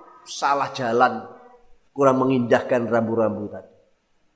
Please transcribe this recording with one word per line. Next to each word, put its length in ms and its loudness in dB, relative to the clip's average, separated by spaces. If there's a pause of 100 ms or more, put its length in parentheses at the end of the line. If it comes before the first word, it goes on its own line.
(280)
salah 480 -2
jalan, 480 0 (720)
kurang 240 4
mengindahkan 640 2
rambu-rambu 640 -2
tadi. 240 -16 (640)